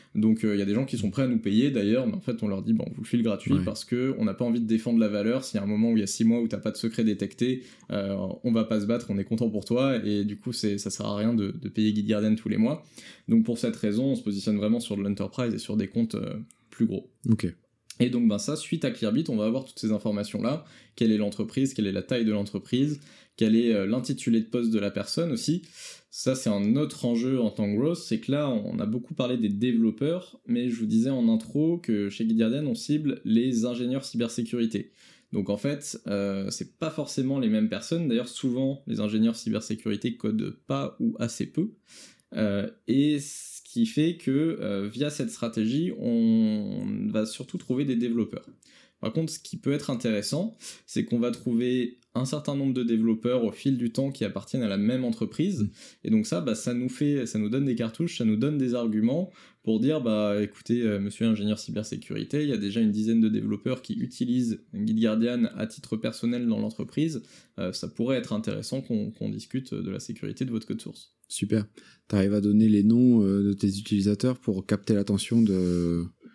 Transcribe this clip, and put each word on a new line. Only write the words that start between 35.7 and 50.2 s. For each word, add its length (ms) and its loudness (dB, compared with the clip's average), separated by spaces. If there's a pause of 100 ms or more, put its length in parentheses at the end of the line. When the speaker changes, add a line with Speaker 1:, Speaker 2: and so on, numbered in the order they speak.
Speaker 1:
euh, 440 -2
c'est 260 -10
pas 140 -4
forcément 480 -2
les 100 2
mêmes 200 2
personnes. 380 -2
D'ailleurs, 220 0
souvent, 580 -2
les 120 -4
ingénieurs 360 2
cybersécurité 800 -4
codent 380 -2 (120)
pas 320 -4
ou 200 0
assez 280 -4
peu. 240 -2 (640)
Euh, 320 0 (200)
et 320 2
ce 440 -12
qui 220 0
fait 320 0
que, 440 0
euh, 300 -4
via 180 -4
cette 200 -4
stratégie, 720 -2
on 840 2 (260)
va 140 0
surtout 320 -8
trouver 280 -2
des 120 0
développeurs. 520 -2 (520)
Par 120 -4
contre, 180 -2
ce 80 -10
qui 180 -12
peut 160 0
être 180 -4
intéressant, 640 -2 (300)